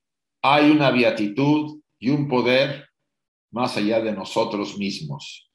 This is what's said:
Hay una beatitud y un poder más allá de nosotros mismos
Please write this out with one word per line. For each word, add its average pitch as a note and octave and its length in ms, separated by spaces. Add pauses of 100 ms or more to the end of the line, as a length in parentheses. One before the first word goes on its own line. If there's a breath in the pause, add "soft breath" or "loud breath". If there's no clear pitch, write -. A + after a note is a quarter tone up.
(420)
Hay D3 300
una D3 180
beatitud B2 920 (180)
y A2+ 100
un C#3+ 180
poder B2+ 600 (600)
más A#2+ 260
allá A2 220
de A2 120
nosotros G2+ 680
mismos D#2+ 760